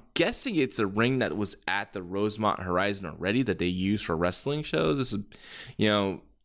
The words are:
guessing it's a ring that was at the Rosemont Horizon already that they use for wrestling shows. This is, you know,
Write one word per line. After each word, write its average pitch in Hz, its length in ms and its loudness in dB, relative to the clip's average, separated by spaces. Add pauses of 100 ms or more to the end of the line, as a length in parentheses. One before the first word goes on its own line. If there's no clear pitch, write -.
(140)
guessing 208 420 0
it's 131 240 2
a 107 80 2
ring 117 320 2
that 90 160 0
was 101 220 -4 (100)
at 98 240 -2
the 98 100 -8
Rosemont 104 600 0
Horizon 95 460 0
already 87 360 0
that 95 140 0
they 87 80 0
use 92 360 2
for 85 140 -2
wrestling 92 480 0
shows. 156 340 0
This 127 140 -2
is, - 80 -2 (560)
you 107 140 2
know, 98 320 2 (240)